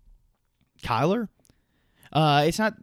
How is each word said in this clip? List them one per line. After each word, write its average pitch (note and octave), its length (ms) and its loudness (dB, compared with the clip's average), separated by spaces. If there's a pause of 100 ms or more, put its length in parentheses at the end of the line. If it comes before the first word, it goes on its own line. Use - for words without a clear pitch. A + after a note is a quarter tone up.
(840)
Kyler? F3 460 -2 (800)
Uh, D3 340 2
it's E3+ 140 -2
not A3 240 -2